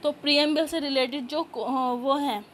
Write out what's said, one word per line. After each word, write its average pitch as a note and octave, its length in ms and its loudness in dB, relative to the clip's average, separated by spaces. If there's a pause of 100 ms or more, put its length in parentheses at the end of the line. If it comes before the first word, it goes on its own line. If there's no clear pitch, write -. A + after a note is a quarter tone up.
तो D4 80 2
Priyambil D4 560 2
से E4 120 -2
related C4+ 480 -2
जो D4+ 160 -2
को-, G#3+ 240 -6
अ, B3+ 260 0
वो B3+ 200 0
हैं C4 400 -2